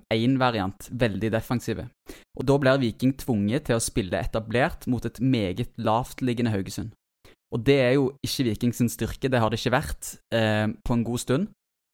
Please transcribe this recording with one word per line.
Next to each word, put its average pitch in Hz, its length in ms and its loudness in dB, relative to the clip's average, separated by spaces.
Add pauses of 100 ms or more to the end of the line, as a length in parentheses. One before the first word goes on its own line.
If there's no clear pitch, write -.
en-variant, 117 840 0
veldig 110 400 0
defensive. 113 560 -4 (500)
Og 127 80 -4
da 135 100 6
blir 135 220 4
Viking 127 380 0
tvunget 107 480 0
til 120 100 2
å 117 80 2
spille 95 300 -2
etablert 113 760 -2
mot 123 180 -2
et - 160 -6
meget 117 560 0
lavtliggende 117 760 0
Haugesund. 104 380 -6 (600)
Og 117 120 -4
det 139 160 6
er 123 140 4
jo 139 180 2 (120)
ikke 127 200 -4
Viking 117 280 0
sin 120 160 2
styrke, - 400 -4
det 123 120 2
har 110 100 2
det 110 80 -2
ikke 117 160 0
vært, - 440 -4 (120)
eh, 107 380 2 (160)
på - 100 0
en 117 100 2
god 117 140 -2
stund. 156 300 0 (460)